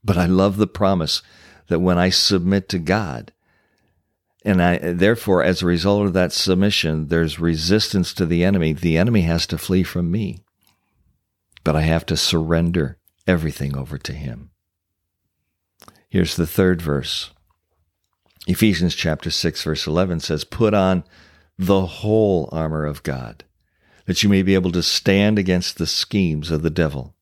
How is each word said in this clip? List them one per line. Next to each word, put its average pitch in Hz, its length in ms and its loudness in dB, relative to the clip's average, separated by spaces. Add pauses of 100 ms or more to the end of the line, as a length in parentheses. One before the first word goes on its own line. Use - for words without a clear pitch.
But 95 140 0
I 87 80 2
love 95 320 2
the 104 80 4
promise 95 560 -2 (460)
that 85 140 0
when 90 180 2
I 92 100 2
submit 95 600 0
to 95 100 -4
God, 85 520 -4 (1120)
and 98 160 2
I, 87 200 4
therefore, 90 640 2
as 87 180 0
a 92 60 0
result 98 400 2
of 90 60 0
that 90 200 0
submission, 90 760 0
there's 82 300 0
resistance 85 760 0
to 95 100 0
the 85 180 2
enemy, 90 300 2
the 80 240 0
enemy 107 240 2
has 85 260 0
to 85 120 -6
flee 95 240 0
from 87 260 -4
me. 98 300 -4 (1200)
But 78 120 0
I 78 60 2
have 80 240 2
to - 100 -2
surrender 82 840 0 (260)
everything 78 500 -2
over 67 220 -8
to 69 160 -10
him. 71 380 -12 (1600)
Here's 90 280 0
the 87 100 0
third 90 340 2
verse. 73 520 -6 (1120)
Ephesians 90 480 2
chapter 80 380 -4
six, - 320 -4
verse 78 240 -4
eleven 85 320 -2
says, 76 240 -4
"Put 107 320 0
on 95 280 2 (540)
the 92 300 2
whole 104 640 0
armor 78 340 -4
of 73 160 -8
God, 64 440 -10 (600)
that 90 160 -2
you 104 80 4
may 98 140 4
be 95 100 4
able 92 200 2
to 85 100 0
stand 101 560 2
against 90 400 -2
the 80 80 -2
schemes 82 640 -2
of 78 100 -2
the 82 80 0
devil." 76 520 -4